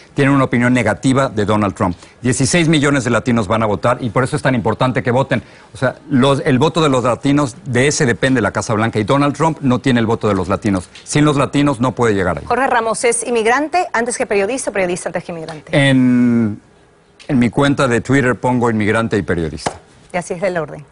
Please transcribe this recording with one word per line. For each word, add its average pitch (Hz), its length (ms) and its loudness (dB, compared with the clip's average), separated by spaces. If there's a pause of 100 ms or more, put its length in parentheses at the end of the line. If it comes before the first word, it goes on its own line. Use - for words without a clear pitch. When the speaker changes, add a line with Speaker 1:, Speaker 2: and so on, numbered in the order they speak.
(140)
Speaker 1:
tienen 139 200 2
una 135 80 4
opinión 123 300 2
negativa 127 560 2
de 107 160 -2
Donald 104 320 0
Trump. 87 200 -2 (240)
Dieciséis 135 460 0
millones 143 380 2
de 120 60 0
latinos 117 360 0
van 110 160 0
a 110 40 0
votar 107 340 0
y 123 100 -6
por 127 140 0
eso 135 100 -6
es - 80 -4
tan 131 140 0
importante 113 480 -2
que 123 80 0
voten. 123 320 -2 (280)
O - 40 -20
sea, 127 180 -2 (160)
los, 135 340 2
el 135 140 2
voto 160 240 0
de 156 60 2
los 127 160 0
latinos, 139 500 0 (120)
de 127 200 0
ese 151 180 0
depende 127 360 0
la 98 100 0
Casa 110 240 -4
Blanca 110 240 0
y 107 60 0
Donald 139 320 0
Trump 156 240 -2
no 123 180 0
tiene 123 220 2
el 113 60 0
voto 110 200 -2
de 104 80 2
los 92 140 -2
latinos. 95 400 -2 (160)
Sin 147 200 2
los 147 120 2
latinos 139 420 0
no 127 140 0
puede 117 240 2
llegar 87 220 0
ahí. 73 80 -12
Speaker 2:
Jorge 247 200 0
Ramos, 226 380 -2
¿es 233 200 0
inmigrante 262 680 0
antes 226 260 -2
que 240 80 -2
periodista 220 440 -2
o - 20 -14
periodista 180 360 -4
antes 175 140 -6
que - 80 -14
inmigrante? 160 580 -2
Speaker 1:
En, 123 720 2 (680)
en 143 100 2
mi 120 120 4
cuenta 139 360 2
de 117 140 2
Twitter 127 400 0
pongo 123 300 0
inmigrante 110 480 0
y - 20 0
periodista. 80 520 -4 (420)
Speaker 2:
Y - 20 -2
así 175 160 -6
es 175 100 -8
el 185 140 -2
orden. 151 360 -8